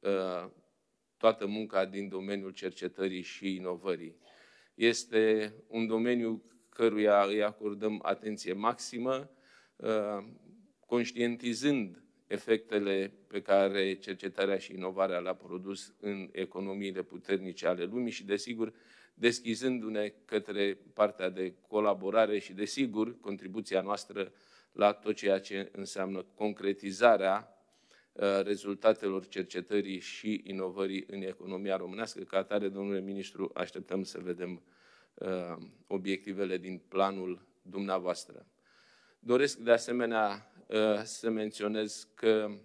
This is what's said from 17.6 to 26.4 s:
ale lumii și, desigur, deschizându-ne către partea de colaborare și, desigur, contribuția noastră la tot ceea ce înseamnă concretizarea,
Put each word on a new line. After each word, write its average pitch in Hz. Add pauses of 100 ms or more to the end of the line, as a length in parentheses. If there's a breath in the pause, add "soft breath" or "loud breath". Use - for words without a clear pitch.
ale 90
lumii 113
și, -
desigur, 110 (420 loud breath)
deschizându-ne 113 (100)
către 101 (140)
partea 104
de 92 (140)
colaborare 104
și, 95
desigur, 107
contribuția 95
noastră 98 (400 soft breath)
la 104
tot 107
ceea 98
ce 98
înseamnă 95
concretizarea, 98 (480 soft breath)